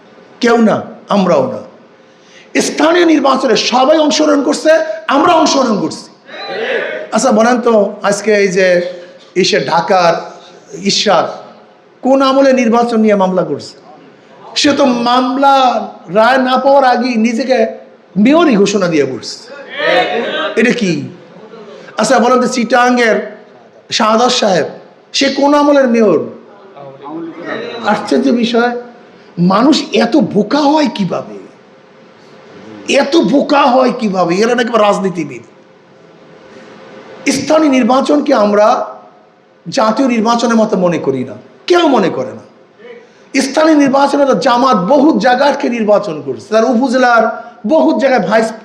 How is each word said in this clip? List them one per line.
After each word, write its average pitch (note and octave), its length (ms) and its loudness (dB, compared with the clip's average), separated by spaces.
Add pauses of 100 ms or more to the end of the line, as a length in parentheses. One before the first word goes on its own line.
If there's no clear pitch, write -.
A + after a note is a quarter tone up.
(400)
কেউ A#3 180 2
না, G#3 240 2 (280)
আমরাও F3 420 0
না। - 160 -12 (920)
স্থানীয় E4+ 440 0
নির্বাচনে C4+ 500 2
সবাই C4 420 2
অংশগ্রহণ D4+ 460 0
করছে, D4+ 260 -2 (380)
আমরা C#4+ 260 2
অংশগ্রহণ C4 480 0
করছি। - 280 -8 (1000)
আচ্ছা A#3 200 0
বলেন A3+ 300 2
তো, G#3+ 320 2 (100)
আজকে G3+ 320 0
এই G3+ 120 2
যে F3+ 340 2 (540)
ইসে F3+ 300 0
ঢাকার E3+ 720 0 (360)
ইশরাক F3 520 0 (760)
কোন C4+ 200 2
আমলে C4+ 320 4
নির্বাচন A#3 440 0
নিয়ে G#3+ 180 2
মামলা F#3 280 0
করছে? D3 340 -10 (800)
সে C#4+ 180 0
তো C#4+ 120 0
মামলা B3+ 1000 0 (220)
রায় A3 280 4
না B3+ 200 0
পাওয়ার C#4 260 4
আগেই B3 320 0
নিজেকে A#3 520 0 (500)
মেয়রই C#4 380 4
ঘোষণা G3 320 2
দিয়ে D3+ 180 0
বসছে। - 480 -12 (1040)
এটা A#3 160 2
কি? E3 320 -2 (960)
আচ্ছা A3 220 2
বলেন B3 220 2
তো, B3 60 0
চিটাগাংয়ের A#3+ 880 0 (540)
শাহাদাত A3+ 400 2
সাহেব, F#3 340 0 (480)
সে C#4 160 -2
কোন C#4 240 0
আমলের C#4+ 340 4
মেয়র? G#3+ 320 2 (1700)
আশ্চর্য A#3+ 440 0
বিষয়, A#3+ 520 0 (580)
মানুষ G3+ 440 2 (100)
এত A#3 240 2
বোকা G#3 400 0
হয় D4 380 2
কিভাবে, C3+ 420 -6 (1600)
এত C#4 240 2
বোকা C4+ 440 2
হয় B3+ 300 2
কিভাবে? F#3 440 -2
এরা A3+ 200 0
নাকি A#3+ 140 -2
আবার A3+ 120 0
রাজনীতিবিদ। F3+ 600 -2 (1900)
স্থানীয় D#4 420 -2
নির্বাচনকে C4 640 0
আমরা G#3 520 2 (840)
জাতীয় A3 380 0
নির্বাচনের A#3 480 0
মতো G#3+ 220 0
মনে F3 200 0
করি C3 260 -4
না, - 100 -12 (340)
কেউ F4 200 2
মনে G#3+ 220 2
করে C3 180 -6
না। A2+ 140 -16 (1000)
স্থানীয় D#4 340 2
নির্বাচনে C#4 500 2
তো B3+ 100 2
জামাত B3+ 420 2
বহু B3+ 420 2
জায়গাকে C4+ 500 0
নির্বাচন G3 520 -2
করছে, C3+ 280 -10
তার A3 160 2
উপজেলার B3 840 0 (200)
বহু D4+ 320 2
জায়গায় B3+ 220 0
ভাইস A3 300 0 (140)